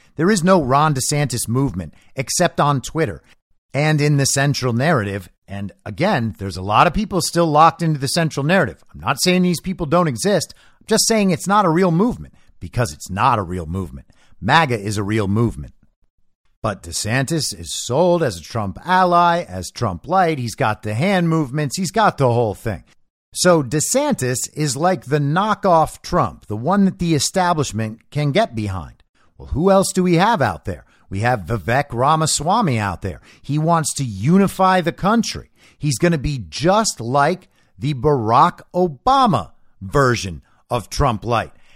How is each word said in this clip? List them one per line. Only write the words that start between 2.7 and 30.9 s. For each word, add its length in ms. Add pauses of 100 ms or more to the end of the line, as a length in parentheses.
Twitter 420 (500)
and 280
in 160
the 80
central 480
narrative. 560 (180)
And 240 (140)
again, 520
there's 200
a 40
lot 260
of 60
people 280
still 240
locked 360
into 180
the 80
central 380
narrative. 460
I'm 80
not 220
saying 220
these 180
people 240
don't 240
exist. 440 (280)
I'm 60
just 200
saying 220
it's 180
not 180
a 40
real 220
movement, 420 (260)
because 320
it's 200
not 280
a 40
real 240
movement. 400 (340)
maga 380
is 180
a 60
real 240
movement. 460 (880)
But 220
DeSantis 760
is 160
sold 480
as 160
a 40
Trump 440
ally, 600
as 240
Trump 360
light. 320
He's 160
got 280
the 100
hand 360
movements. 480
He's 140
got 260
the 140
whole 220
thing. 300 (500)
So 300
DeSantis 880
is 220
like 300
the 140
knockoff 800
Trump, 460
the 100
one 280
that 140
the 160
establishment 920
can 220
get 240
behind. 480 (340)
Well, 120
who 220
else 220
do 100
we 120
have 260
out 240
there? 200 (240)